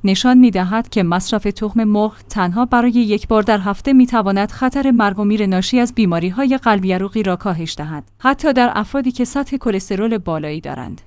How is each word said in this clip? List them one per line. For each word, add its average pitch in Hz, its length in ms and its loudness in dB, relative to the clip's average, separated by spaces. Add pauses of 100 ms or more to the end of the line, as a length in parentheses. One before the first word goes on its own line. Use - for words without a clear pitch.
نشان 196 340 4
می‌دهد 220 520 4
که 196 140 0
مصرف 185 400 -2
تخم 214 400 -2
مرغ 214 320 0 (140)
تنها 196 360 0
برای 240 260 2
یک 214 360 0
بار 220 140 2
در 208 180 2
هفته 202 340 -2
می‌تواند 214 580 4
خطر 269 400 0
مرگ 208 280 2
و 214 40 -2
میر 208 220 0
ناشی 190 340 0
از 240 160 0
بیماری‌های 196 640 0
قلبی 196 360 0
عروقی 196 300 -4
را 185 120 0
کاهش 165 420 -6
دهد، 151 260 -10 (160)
حتی 254 340 0
در 240 220 2
افرادی 254 360 -4
که 247 140 -2
سطح 277 320 -6
کلسترول 208 600 -2
بالایی 156 440 -6
دارند. 139 460 -12